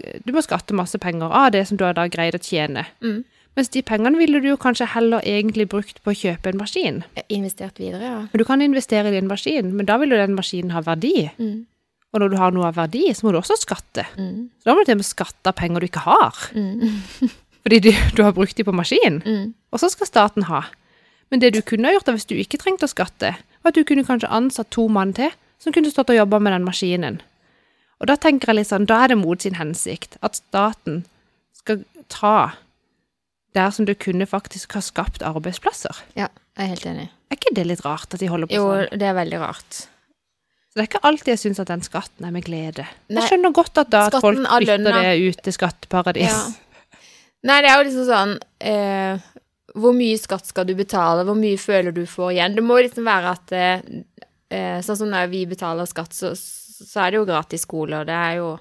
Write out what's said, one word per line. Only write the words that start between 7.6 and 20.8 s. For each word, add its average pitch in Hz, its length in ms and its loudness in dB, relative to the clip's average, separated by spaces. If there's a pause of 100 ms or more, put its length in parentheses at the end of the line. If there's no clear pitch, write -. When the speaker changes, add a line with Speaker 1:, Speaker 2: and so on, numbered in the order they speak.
Speaker 2:
videre, 185 220 -8
ja. 240 180 -8
Speaker 1:
Men 214 180 -4
du 226 60 2
kan 269 180 2
investere 247 460 2
i 202 100 2
din 190 100 -2
maskin, 196 460 -2
men 202 120 -2
da 208 120 4
vil 285 120 2
jo 220 100 6
den 196 160 2
maskinen 180 360 -4
ha 170 80 -2
verdi. 165 580 0
Speaker 2:
Mm. 220 260 -6 (500)
Speaker 1:
Og 214 80 0
når 196 80 2
du 196 60 0
har 185 160 4
noe 180 160 0
av 165 80 -4
verdi, 175 360 0
så - 140 -4
må 202 60 4
du 165 80 2
også 427 180 0
skatte. - 480 -8 (100)
Speaker 2:
Mm. 196 320 -8 (140)
Speaker 1:
Så - 20 -20
da 233 100 4
må 403 60 6
du 392 60 4
til 240 100 4
og 202 60 -2
med - 80 -6
skatte - 400 -4
av - 80 -4
penger 170 220 -2
du 180 80 -2
ikke - 180 -8
har. - 320 4 (160)
Speaker 2:
Mm. 214 480 -2 (180)
<laughs> - 460 -4
Speaker 1:
Fordi 220 160 8
du, 220 80 10 (240)
du 226 80 6
har 208 100 6
brukt 185 240 0
de 214 80 -2
på 196 80 0
maskin. 175 540 2
Speaker 2:
Mm. 214 240 -2 (220)
Speaker 1:
Og 233 80 -4
så 359 100 4
skal - 160 -8
staten 208 420 2
ha. 151 140 -2 (720)